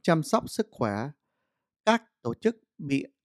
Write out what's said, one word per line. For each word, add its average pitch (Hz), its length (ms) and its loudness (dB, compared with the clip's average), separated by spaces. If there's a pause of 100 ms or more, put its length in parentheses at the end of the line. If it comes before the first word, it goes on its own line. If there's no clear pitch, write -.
chăm 165 200 4
sóc - 280 -2
sức - 200 -4
khỏe. 110 400 -2 (720)
Các - 380 0
tổ 117 120 -6
chức - 220 -2 (220)
bị 139 260 -4 (200)